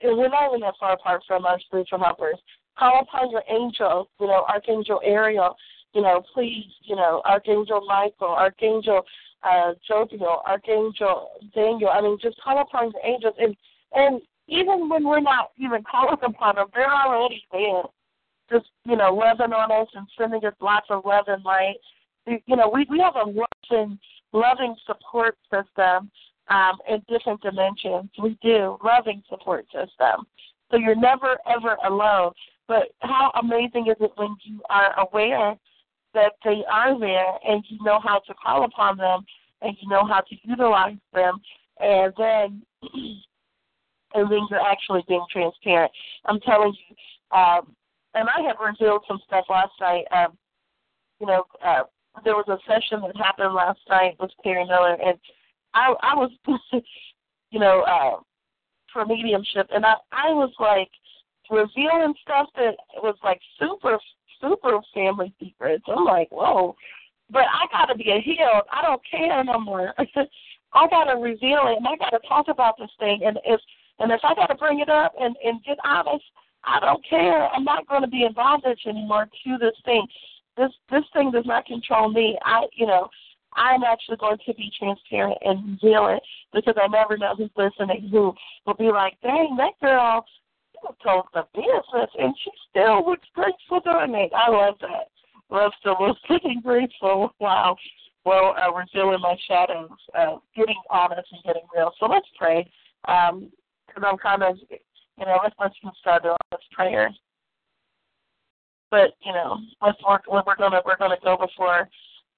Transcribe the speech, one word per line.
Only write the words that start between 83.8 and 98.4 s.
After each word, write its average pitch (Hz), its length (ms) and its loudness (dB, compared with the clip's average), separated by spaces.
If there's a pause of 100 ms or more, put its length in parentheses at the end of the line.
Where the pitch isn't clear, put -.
actually 226 320 -2
going 214 300 -2
to 240 80 -6
be 208 240 -12
transparent 202 640 -4
and 196 400 -2
reveal 214 260 6
it, 190 140 -2 (300)
because 220 300 0
I 196 60 2
never 214 280 2
know 202 200 -4
who's 214 200 -6
listening 196 540 -2
who 196 240 2 (320)
will 202 80 -2
be 220 160 2
like, 196 320 0
"Dang, 277 360 0
that 311 220 -2
girl 240 440 2 (800)
told 185 300 2
the 165 120 -4 (100)
business, 262 640 -2
and 269 240 -2
she 403 80 -12 (200)
still 214 360 2
looks 349 280 -4
graceful 359 460 -2
doing 330 340 0
it." 196 200 2
I 233 160 4
love 202 300 4
that. - 280 -10 (420)
Love 202 220 2 (120)
to 196 60 0 (100)
look 196 220 2
<laughs> - 80 -10
looking 285 320 0
graceful. 240 680 0 (100)
Wow. 190 360 2 (480)
Well, 190 320 4